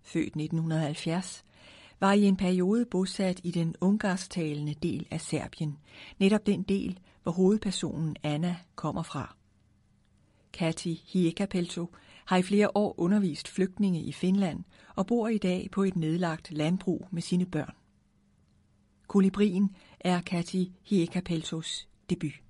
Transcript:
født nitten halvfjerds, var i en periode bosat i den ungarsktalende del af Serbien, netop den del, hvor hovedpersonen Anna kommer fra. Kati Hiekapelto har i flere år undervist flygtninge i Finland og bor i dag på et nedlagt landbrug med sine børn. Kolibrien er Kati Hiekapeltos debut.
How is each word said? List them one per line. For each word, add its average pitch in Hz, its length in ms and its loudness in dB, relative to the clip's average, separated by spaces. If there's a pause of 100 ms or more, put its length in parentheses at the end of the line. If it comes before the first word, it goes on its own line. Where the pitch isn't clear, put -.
født - 340 -4
nitten 160 340 -2
halvfjerds, 160 720 -2 (560)
var 196 120 4
i 202 100 6
en 196 140 6
periode 190 500 2
bosat 185 580 0
i 175 60 -2
den 165 300 0
ungarsktalende 180 920 0
del 170 360 -4
af 160 100 -4
Serbien, - 580 -6 (400)
netop 202 280 4
den 196 160 0
del, 196 380 -2 (220)
hvor 170 100 -2
hovedpersonen 185 880 0
Anna 160 340 -2 (200)
kommer 160 260 -4
fra. - 340 -8 (1160)
Kati 165 540 -2
Hiekapelto 175 880 -2 (300)
har 185 120 2
i 185 60 6
flere 202 340 4
år 208 240 0
undervist 185 480 0
flygtninge 185 540 0
i - 100 -6
Finland 185 520 0 (300)
og 190 120 -2
bor 233 220 2
i 226 100 0
dag 185 340 -2
på 196 100 0
et 190 140 2
nedlagt 165 560 -2
landbrug 160 580 0
med 170 120 -6
sine 180 240 0
børn. 156 280 -4 (1300)
Kolibrien 196 680 2 (240)
er 180 200 2
Kati 180 600 -2
Hiekapeltos 170 1080 -2 (220)
debut. 160 220 -2 (180)